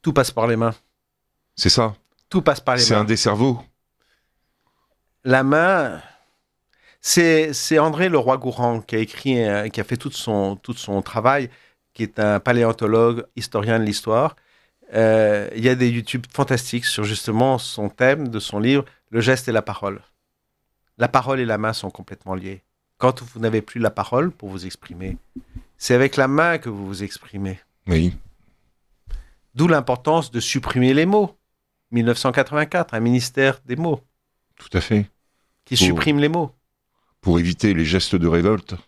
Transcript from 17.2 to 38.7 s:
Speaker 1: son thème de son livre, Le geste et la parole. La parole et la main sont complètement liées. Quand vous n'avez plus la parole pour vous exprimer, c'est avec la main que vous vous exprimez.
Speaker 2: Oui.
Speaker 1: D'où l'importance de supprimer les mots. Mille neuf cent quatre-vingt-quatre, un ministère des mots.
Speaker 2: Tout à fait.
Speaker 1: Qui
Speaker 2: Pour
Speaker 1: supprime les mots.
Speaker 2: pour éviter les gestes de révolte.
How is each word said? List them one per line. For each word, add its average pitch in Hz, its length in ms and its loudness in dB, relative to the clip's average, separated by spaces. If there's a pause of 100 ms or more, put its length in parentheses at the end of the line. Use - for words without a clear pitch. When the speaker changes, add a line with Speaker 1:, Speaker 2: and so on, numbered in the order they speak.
Speaker 1:
son 104 300 -8
thème 135 400 0
de 113 100 -6
son 104 220 -6
livre, 135 240 2 (260)
Le 113 100 -2
geste 123 280 0
et 120 40 -2
la 107 100 2
parole. 98 380 -8 (1000)
La 120 100 0
parole 131 320 0
et 123 40 0
la 110 140 -2
main 110 140 -2
sont 101 180 -8
complètement 95 460 -12
liées. 95 260 -12 (340)
Quand 127 260 0
vous 117 180 -16
n'avez 110 200 0
plus 117 200 -10
la 110 100 2
parole 127 400 -2
pour - 200 -16
vous 95 160 -10
exprimer, 92 500 -12 (640)
c'est - 160 2
avec 131 220 4
la 135 120 2
main 160 300 2
que 127 100 -10
vous 101 180 -10
vous 95 160 -10
exprimez. 98 560 -10 (300)
Speaker 2:
Oui. 87 260 2 (1400)
Speaker 1:
D'où 147 120 0
l'importance 147 640 0
de 117 80 -4
supprimer 127 560 0
les 156 120 2
mots. 202 300 0 (540)
Mille 117 140 0
neuf 117 140 2
cent 131 120 0
quatre-vingt-quatre, 151 640 -2
un 110 60 -2
ministère 127 640 0
des 123 120 -6
mots. 160 240 -4 (560)
Speaker 2:
Tout - 200 -20
à 87 40 4
fait. 104 300 0 (540)
Speaker 1:
Qui - 120 -6
Speaker 2:
Pour 92 100 4
Speaker 1:
supprime 113 340 2
les 147 80 4
mots. 160 260 -2 (640)
Speaker 2:
pour 85 200 2
éviter 90 340 2
les 82 120 2
gestes 90 280 0
de 85 140 2
révolte. 87 460 2 (140)